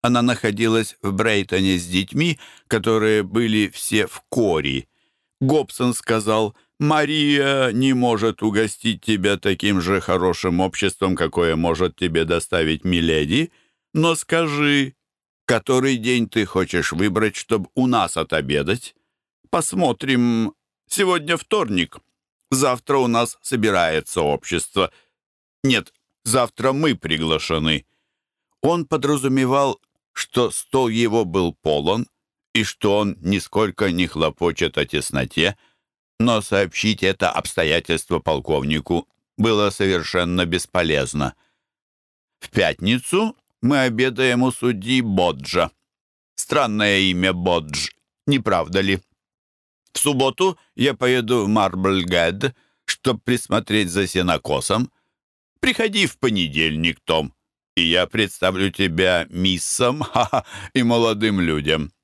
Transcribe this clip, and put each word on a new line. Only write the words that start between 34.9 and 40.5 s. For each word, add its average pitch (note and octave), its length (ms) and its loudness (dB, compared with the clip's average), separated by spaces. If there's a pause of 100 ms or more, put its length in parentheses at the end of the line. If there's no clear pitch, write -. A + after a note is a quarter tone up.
но A#2 160 2
сообщить G2+ 640 -2
это F#2 260 0
обстоятельство D#2+ 920 -2
полковнику D2+ 880 -2 (280)
было G#2 340 2
совершенно F2+ 760 0
бесполезно. D#2 880 -2 (1040)